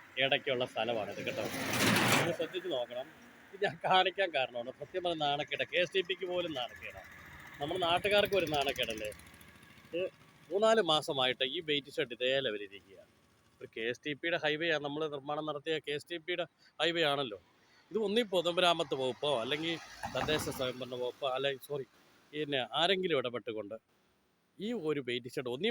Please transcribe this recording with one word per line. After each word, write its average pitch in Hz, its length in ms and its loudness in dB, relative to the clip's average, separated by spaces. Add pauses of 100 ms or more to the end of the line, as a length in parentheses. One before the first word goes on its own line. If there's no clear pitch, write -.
(240)
ഇടയ്ക്കുള്ള 131 480 2
സ്ഥലമാണിത് 110 540 -2
കേട്ടോ. 101 200 -4 (720)
ഒന്ന് 170 200 2
ശ്രദ്ധിച്ച് 175 360 -4
നോക്കണം. 123 340 -6 (460)
ഇത് 190 100 -4
ഞാൻ 165 100 0 (120)
കാണിക്കാൻ 185 500 4
കാരണമാണ് 123 460 -2
സത്യം 175 240 -6
പറഞ്ഞ 165 180 0
നാണക്കേട്, 143 480 0
കെ 165 140 4
എസ് - 100 -10
ടി 185 140 2
പിക്ക് 180 220 -4
പോലും 175 280 -2
നാണക്കേടാണ്. 104 500 -12 (520)
നമ്മുടെ 175 240 0
നാട്ടുകാർക്ക് 202 560 4
ഒരു 156 140 0
നാണക്കേടല്ലേ? 113 540 0 (760)
ഇത് 180 180 -2 (460)
മൂന്നാല് 220 400 6
മാസമായിട്ട് 135 520 2 (120)
ഈ 175 160 -6
വെയിറ്റ് 143 260 -2
ഷെഡ് 123 220 -2
ഇതേ 127 120 4 (140)
ലെവലിരിക്കുക. 98 520 -6 (600)
ഒരു - 180 -14
കെ 113 140 -4
എസ് - 160 -6
ടി 147 160 -4
പിയുടെ 170 240 0
ഹൈവേ 151 300 0
ആണ്, 143 120 -4
നമ്മൾ 151 160 -4 (120)
നിർമ്മാണം 147 340 -4
നടത്തിയ 151 380 -4
കെ 143 100 -2
എസ് - 140 -12
ടി 170 60 -6 (100)
പിയുടെ 175 180 -2 (380)
ഹൈവേ 170 280 2
ആണല്ലോ. 123 280 -2 (500)
ഇത് 185 160 -2
ഒന്നീ 214 240 4
പൊതുമരാമത്ത് 170 680 4
വകുപ്പോ 131 280 0 (140)
അല്ലെങ്കിൽ 151 320 -2 (400)
തദ്ദേശ 143 300 0 (100)
സ്വയംഭരണ 127 480 -4
വകുപ്പോ, 123 320 -6
അല്ലെ, 135 160 0 (160)
സോറി, 139 180 -6 (480)
പിന്നെ 143 280 -2 (180)
ആരെങ്കിലും 185 420 2
ഇടപെട്ടുകൊണ്ട് 110 560 -6 (880)
ഈ - 20 -2 (200)
ഒരു 143 200 0
വെയിറ്റ് 123 260 -4
ഷെഡ് 151 180 -4
ഒന്നീ 185 180 0